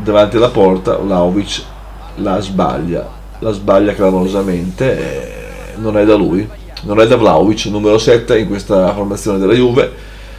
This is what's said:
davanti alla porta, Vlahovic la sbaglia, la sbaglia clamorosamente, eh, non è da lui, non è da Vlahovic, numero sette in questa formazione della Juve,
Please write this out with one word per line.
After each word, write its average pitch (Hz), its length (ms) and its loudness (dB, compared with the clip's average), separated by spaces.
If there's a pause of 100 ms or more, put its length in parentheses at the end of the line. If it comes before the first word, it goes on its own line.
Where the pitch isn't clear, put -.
davanti 104 360 2
alla 120 140 4
porta, 95 440 2
Vlahovic 92 680 -2 (560)
la 98 220 -2
sbaglia, 85 640 -4 (360)
la 110 100 -4
sbaglia 101 440 2
clamorosamente, 95 1040 0
eh, 69 360 -8 (460)
non 107 200 -2
è 104 60 4
da 107 100 6
lui, 95 340 0 (340)
non 101 180 0
è 113 80 6
da 123 80 4
Vlahovic, 101 480 4
numero 104 340 2
sette 120 400 2
in 107 80 -2
questa 98 480 0
formazione 101 440 -4
della 95 160 4
Juve, 127 580 0 (260)